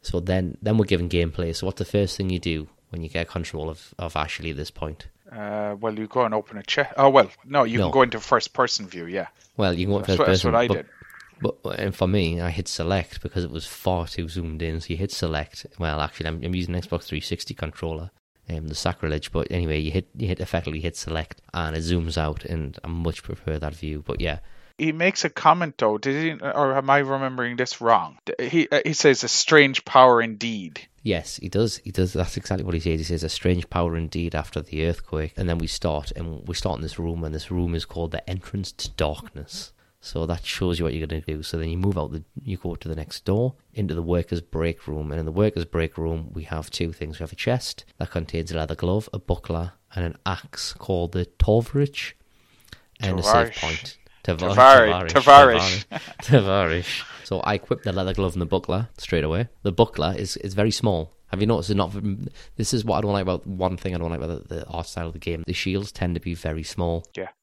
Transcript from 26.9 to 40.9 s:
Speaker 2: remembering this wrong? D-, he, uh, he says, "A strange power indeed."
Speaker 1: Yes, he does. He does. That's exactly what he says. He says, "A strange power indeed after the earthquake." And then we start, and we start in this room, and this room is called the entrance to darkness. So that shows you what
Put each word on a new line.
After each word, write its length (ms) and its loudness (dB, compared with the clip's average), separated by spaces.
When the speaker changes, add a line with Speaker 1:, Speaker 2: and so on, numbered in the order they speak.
Speaker 2:
remembering 580 -2
this 240 -4
wrong? 440 4
D-, 240 -4
he, 200 2
uh, 160 4
he 80 -2
says, 300 6
"A 40 -4
strange 580 4
power 360 8
indeed." 680 -6
Speaker 1:
Yes, 340 -2
he 120 -8
does. 280 0
He 140 -12
does. 220 0
That's 240 -2
exactly 280 -4
what 80 -2
he 60 0
says. 200 0
He 60 -4
says, 180 -2
"A 60 -4
strange 400 0
power 280 0
indeed 380 -4
after 260 -6
the 240 -4
earthquake." 520 -4
And 120 -2
then 80 0
we 100 -4
start, 480 -4
and 320 -10
we 80 -6
start 220 -4
in 40 -8
this 160 -10
room, 260 -4
and 120 -6
this 160 -10
room 240 -2
is 100 -6
called 260 -8
the 180 -8
entrance 440 -8
to 180 -10
darkness. 840 -8
So 260 -6
that 180 -4
shows 340 -2
you 60 0
what 80 -2